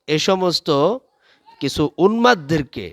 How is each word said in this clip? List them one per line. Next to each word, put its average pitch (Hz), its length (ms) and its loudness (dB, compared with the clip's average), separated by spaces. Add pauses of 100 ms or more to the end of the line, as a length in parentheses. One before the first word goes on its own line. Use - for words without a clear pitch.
এ 156 120 0
সমস্ত 185 500 -2 (920)
কিছু 143 220 -2 (140)
উন্মাদদেরকে 160 960 0